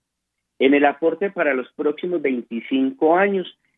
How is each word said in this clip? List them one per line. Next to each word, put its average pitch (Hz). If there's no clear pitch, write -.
En 135
el 143
aporte 165
para 156
los 127
próximos 151
veinticinco 135
años 196